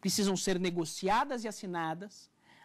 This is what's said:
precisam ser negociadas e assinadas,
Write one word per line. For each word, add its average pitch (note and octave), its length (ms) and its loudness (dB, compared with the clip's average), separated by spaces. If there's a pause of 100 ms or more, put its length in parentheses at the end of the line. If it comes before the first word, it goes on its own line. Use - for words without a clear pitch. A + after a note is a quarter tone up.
precisam G3 360 2
ser F#3 240 0
negociadas F#3+ 800 0
e A3+ 60 -6
assinadas, F3 800 -6 (340)